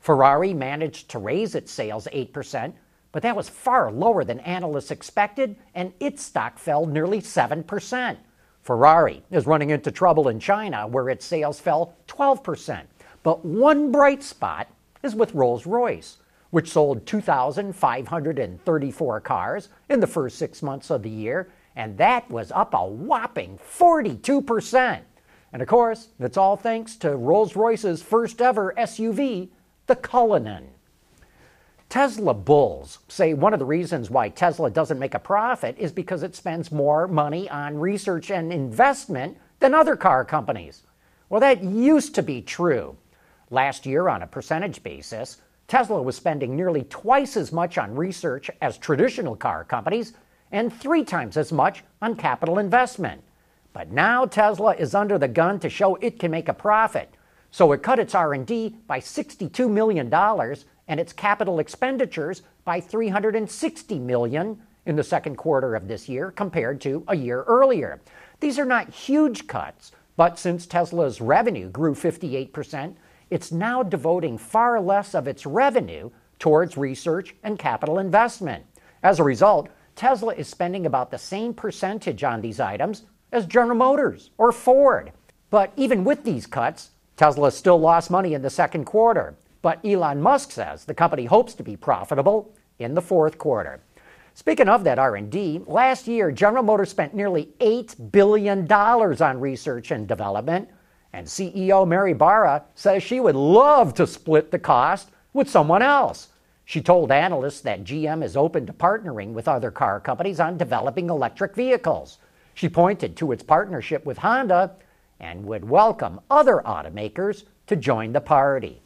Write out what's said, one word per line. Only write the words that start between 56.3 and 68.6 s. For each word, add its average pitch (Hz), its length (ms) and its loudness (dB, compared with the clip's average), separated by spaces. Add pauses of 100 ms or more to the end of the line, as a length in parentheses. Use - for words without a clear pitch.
make 160 160 -6
a - 60 -4
profit. - 600 0 (400)
So 156 200 6
it 139 100 -2
cut 240 160 2
its 208 160 -2
R 160 180 2
and 131 140 -6
D 226 300 -6 (100)
by 131 140 -6
sixty-two - 640 -6
million 208 400 0
dollars 151 560 0 (240)
and 156 120 -4
its 165 140 -6
capital 202 460 -2
expenditures 190 840 -4 (240)
by 175 140 -4
three 220 280 -4
hundred 202 280 -2
and 220 140 -4
sixty 269 500 -8
million 127 600 -4 (240)
in 156 100 -2
the 151 80 0
second 143 320 -4
quarter 131 400 -2
of 98 120 -6
this 104 220 -12
year 147 220 -6
compared 143 500 -4
to 147 280 -6
a 196 60 0
year 127 280 -4
earlier. 226 580 2 (380)
These 285 180 -4
are 285 80 -2